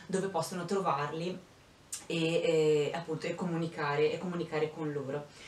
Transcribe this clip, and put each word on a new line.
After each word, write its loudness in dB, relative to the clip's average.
dove 0
possono -2
trovarli 0
e, -4
e, 4
appunto, -4
e -2
comunicare, 0
e -2
comunicare -2
con -4
loro. -4